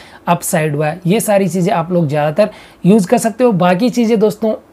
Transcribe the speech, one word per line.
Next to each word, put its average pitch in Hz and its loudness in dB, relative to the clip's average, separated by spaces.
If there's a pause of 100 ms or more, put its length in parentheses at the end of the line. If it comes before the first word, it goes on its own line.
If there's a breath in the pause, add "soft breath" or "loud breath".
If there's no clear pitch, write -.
(260 loud breath)
अप 175 0
साइड 156 -2
हुआ 151 -2
है। 165 -8
ये 214 2
सारी 196 0
चीज़ें 180 -2
आप 175 -4
लोग 170 0
ज़्यादातर 151 0 (340 loud breath)
यूज़ 185 4
कर 240 2
सकते 226 -2
हो। 240 2
बाकी 180 2
चीज़ें 233 0
दोस्तों 214 0 (180)